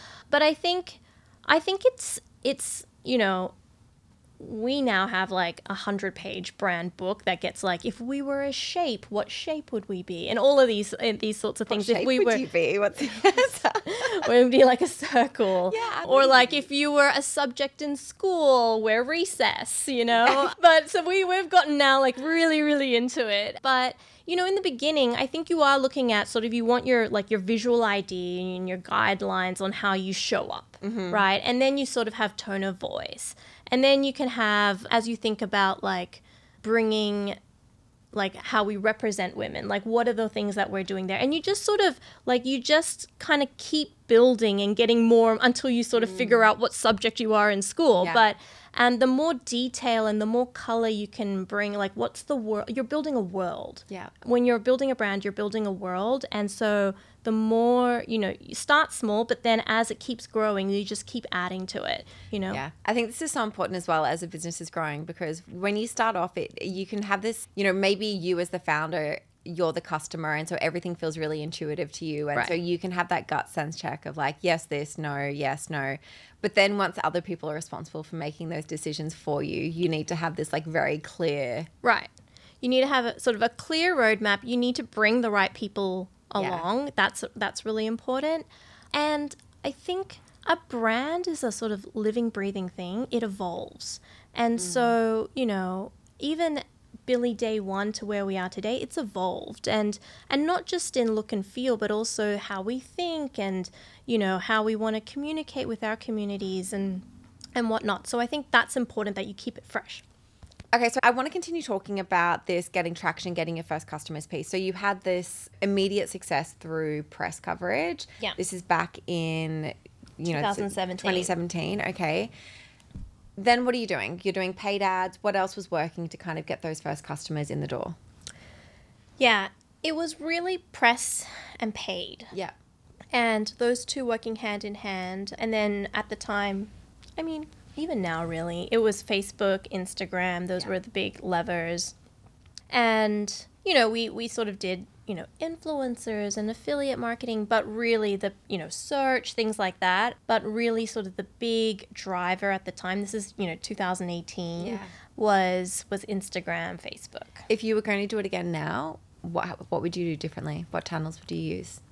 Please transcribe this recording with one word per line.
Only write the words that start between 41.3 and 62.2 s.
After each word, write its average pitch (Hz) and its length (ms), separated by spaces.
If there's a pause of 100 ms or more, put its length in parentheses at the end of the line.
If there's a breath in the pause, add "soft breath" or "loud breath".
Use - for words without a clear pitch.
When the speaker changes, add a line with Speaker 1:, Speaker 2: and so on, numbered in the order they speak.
Speaker 1:
you 320 80
just 403 220
sort 415 180
of, 339 180 (260 loud breath)
like, 247 200
you 262 160
just - 460 (120)
kinda 285 280 (100)
keep - 340 (160)
building 226 540
and 202 120
getting 233 300
more 226 380
until 247 280
you 240 140
sort 233 180
of 226 80
figure 233 300
Speaker 2:
Mm. 220 60
Speaker 1:
out 214 140
what 233 140
subject 220 460
you 220 140
are 208 180
in 196 100
school. 202 440
Speaker 2:
Yeah. 170 80
Speaker 1:
But, 214 240 (360 loud breath)
and 240 280
the 262 60
more 294 260
detail 240 720
and 214 140
the 214 40
more 240 220
color 233 400
you 208 200
can 196 360
bring, 202 300
like, 202 200
what's 226 300
the 294 140
wor-, 214 320
you're 240 160
building 294 300
a 233 60
world. 180 680
Speaker 2:
Yeah. 185 200 (140)
Speaker 1:
When 240 220
you're 240 140
building 254 320
a 247 40
brand, 202 300
you're 196 80
building 208 340
a 196 60
world. 196 580
And 208 180
so 202 440 (300 loud breath)
the 226 100
more, 233 720
you 226 100
know, 196 220
you - 160
start 302 380
small, 220 320
but 247 180
then 226 220
as 226 260
it - 80
keeps - 260
growing, 208 440
you 202 160
just 208 200
keep - 280
adding 185 320
to - 180
it, - 220 (260 loud breath)